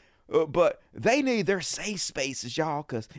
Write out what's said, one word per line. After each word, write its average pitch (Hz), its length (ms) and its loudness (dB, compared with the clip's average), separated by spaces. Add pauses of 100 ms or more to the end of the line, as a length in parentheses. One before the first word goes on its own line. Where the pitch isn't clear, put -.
(340)
uh, 160 120 4
but 160 360 2 (120)
they 233 280 2
need 233 240 2
their 185 160 0
safe 190 400 -6
spaces, 135 560 -6
y'all, 156 260 -2
'cause 113 240 -6 (120)